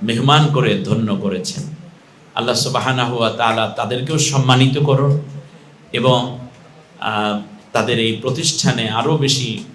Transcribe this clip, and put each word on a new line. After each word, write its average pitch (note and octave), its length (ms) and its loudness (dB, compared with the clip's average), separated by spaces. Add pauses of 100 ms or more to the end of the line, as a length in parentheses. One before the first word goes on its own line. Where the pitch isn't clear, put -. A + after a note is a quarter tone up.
মেহমান C3 440 4
করে A#2+ 320 2
ধন্য G#2 380 0
করেছেন। F#2+ 460 -4 (720)
আল্লাহ A#2 200 -2
সুবহানাহু B2 640 -2
ওয়া A2+ 120 2
তাআলা A2+ 380 0
তাদেরকেও B2+ 500 -4
সম্মানিত C3+ 600 4
করুন C#3+ 440 2 (720)
এবং, B2+ 460 2 (600)
আহ, G#2 400 -2 (320)
তাদের A#2 260 0
এই A2+ 180 0
প্রতিষ্ঠানে B2+ 720 -2
আরো B2 280 0
বেশি B2 480 -2 (100)